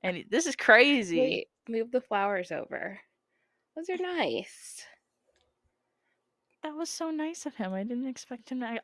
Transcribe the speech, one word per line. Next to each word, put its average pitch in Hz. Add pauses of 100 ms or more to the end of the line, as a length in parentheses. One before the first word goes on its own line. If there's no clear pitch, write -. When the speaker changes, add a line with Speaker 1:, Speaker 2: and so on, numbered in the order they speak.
Speaker 1:
And 180
this 311
is 285
crazy. 226
Speaker 2:
Wait, - (220)
move 226
the 247
flowers 196
over. - (800)
Those 330
are 359
nice. 247 (1800)
Speaker 1:
That 302
was 320
so 320
nice 311
of 285
him. 190
I 190
didn't 247
expect -
him 254
to, 247
I, 226